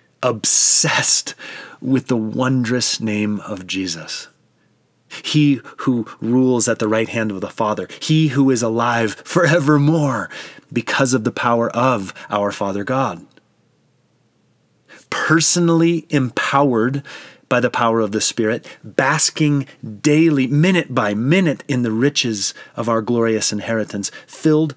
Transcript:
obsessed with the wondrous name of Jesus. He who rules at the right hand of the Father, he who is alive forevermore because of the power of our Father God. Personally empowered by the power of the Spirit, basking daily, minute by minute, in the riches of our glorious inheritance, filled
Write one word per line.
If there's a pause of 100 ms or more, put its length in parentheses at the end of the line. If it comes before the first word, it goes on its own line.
(240)
obsessed (440)
with
the
wondrous
name
of
Jesus. (960)
He (180)
who (120)
rules
at
the
right
hand
of
the
Father, (120)
he
who
is
alive
forevermore (420)
because
of
the
power
of (160)
our
Father
God. (1800)
Personally
empowered (460)
by
the
power
of
the
Spirit, (160)
basking (340)
daily,
minute
by
minute,
in
the
riches (240)
of
our
glorious
inheritance, (160)
filled